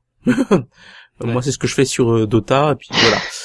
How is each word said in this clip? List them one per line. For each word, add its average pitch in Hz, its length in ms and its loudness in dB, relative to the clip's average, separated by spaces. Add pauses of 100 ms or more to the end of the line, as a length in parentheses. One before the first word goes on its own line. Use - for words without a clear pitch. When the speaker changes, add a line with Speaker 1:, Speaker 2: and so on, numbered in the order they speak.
(260)
Speaker 1:
<laughs> - 0 -
Moi, - 1080 -2
Speaker 2:
Ouais. 123 80 -2
Speaker 1:
c'est 139 100 -2
ce - 60 -8
que - 80 -4
je - 80 -6
fais 135 100 2
sur, 120 280 0
euh, 110 160 2
Dota, 131 440 0
et - 40 0
puis - 160 -20
voilà. 110 240 2 (280)